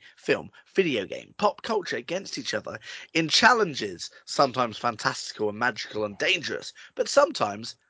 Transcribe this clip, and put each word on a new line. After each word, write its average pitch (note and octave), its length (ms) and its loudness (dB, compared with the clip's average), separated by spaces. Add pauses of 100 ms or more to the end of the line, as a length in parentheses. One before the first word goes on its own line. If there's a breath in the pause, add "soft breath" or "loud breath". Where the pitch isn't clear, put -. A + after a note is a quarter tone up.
(160 soft breath)
film, - 340 0 (260 soft breath)
video C3+ 300 2
game, A1 320 -12
pop - 260 2
culture F3+ 340 -2
against E3+ 400 -8
each - 160 -6
other G#2+ 240 -6 (380 loud breath)
in D#3+ 120 2
challenges, D3+ 840 4 (160 soft breath)
sometimes B2 520 2
fantastical A#2+ 720 -2
and G#2 80 -8
magical G#2+ 480 -2
and G#2 140 -6
dangerous, D3 520 -2 (240 loud breath)
but A3 140 -2
sometimes A#2 680 0 (140)